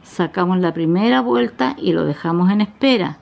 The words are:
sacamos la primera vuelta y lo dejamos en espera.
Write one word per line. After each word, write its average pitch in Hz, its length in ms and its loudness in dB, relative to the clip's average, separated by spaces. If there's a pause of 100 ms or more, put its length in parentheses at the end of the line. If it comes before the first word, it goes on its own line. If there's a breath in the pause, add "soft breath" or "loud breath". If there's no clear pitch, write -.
sacamos 180 560 -2
la 165 140 0
primera 185 460 2
vuelta 247 580 -2
y - 140 -2
lo 165 140 0
dejamos 170 460 0
en 208 100 2
espera. 208 600 0